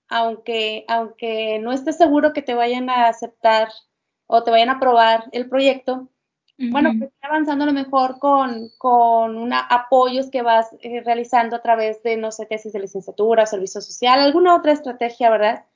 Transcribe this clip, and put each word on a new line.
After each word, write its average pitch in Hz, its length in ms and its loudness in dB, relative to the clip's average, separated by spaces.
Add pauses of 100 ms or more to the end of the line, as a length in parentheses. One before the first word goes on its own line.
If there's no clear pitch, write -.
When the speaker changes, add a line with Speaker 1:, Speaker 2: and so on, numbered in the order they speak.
Speaker 1:
aunque, 220 800 -4
aunque 220 720 -4
no 220 120 -6
estés 277 260 -6
seguro 294 360 4
que 294 80 -6
te 254 140 -8
vayan 247 340 -2
a 247 180 2
aceptar 226 640 0 (580)
o 226 160 2
te 233 80 -2
vayan 226 180 4
a 254 40 -2
aprobar 233 580 2
el 247 180 -8
proyecto. 262 600 -2 (500)
Speaker 2:
Ujú. 247 120 -4
Speaker 1:
Bueno, 285 260 2
pues, 269 140 -6
ir - 180 -16
avanzando 294 340 -2
a 294 40 0
lo 294 60 0
mejor 269 460 -2
con, 254 580 -2
con 233 600 2
una, 240 220 -4
apoyos 254 720 0
que 254 100 -4
vas, 226 280 2 (120)
eh, 240 240 -10
realizando 233 500 0
a 233 60 -10
través 220 420 0
de, 226 140 -2
no 220 140 -6
sé, 220 140 -12
tesis 214 280 -10
de 214 60 -8
licenciatura, 208 680 0
servicio 196 360 -8
social, 247 380 0
alguna 339 360 4
otra 339 180 2
estrategia, 247 560 -2
¿verdad? 214 360 0 (100)